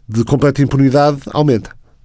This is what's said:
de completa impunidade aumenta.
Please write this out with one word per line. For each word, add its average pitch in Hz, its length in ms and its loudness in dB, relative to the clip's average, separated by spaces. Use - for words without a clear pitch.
de 113 160 -2
completa 139 380 0
impunidade 139 580 2
aumenta. 143 340 0